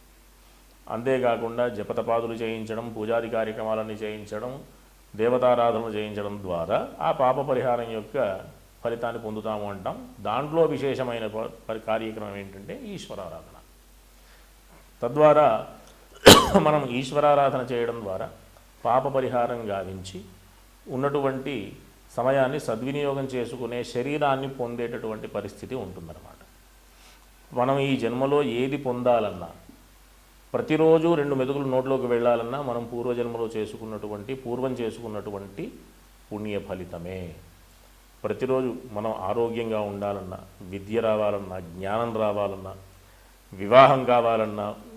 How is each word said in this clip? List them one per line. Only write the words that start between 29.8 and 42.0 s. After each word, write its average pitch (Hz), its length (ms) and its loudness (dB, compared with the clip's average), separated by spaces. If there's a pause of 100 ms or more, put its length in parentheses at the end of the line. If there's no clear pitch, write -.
ప్రతిరోజు 160 600 6
రెండు 143 200 2
మెతుకులు 135 300 0
నోట్లోకి 127 420 2
వెళ్ళాలన్నా, 120 560 2
మనం 120 300 -4
పూర్వజన్మలో 120 540 -2
చేసుకున్నటువంటి, 107 880 -8
పూర్వం 127 380 -4
చేసుకున్నటువంటి 107 1000 -8 (600)
పుణ్య 104 260 -4
ఫలితమే. 90 760 -8 (880)
ప్రతిరోజు 127 520 0 (160)
మనం 107 280 -2
ఆరోగ్యంగా 113 600 -2
ఉండాలన్నా, 101 580 -4 (240)
విద్య 98 380 -4
రావాలన్నా, 101 580 0
జ్ఞానం 98 580 -4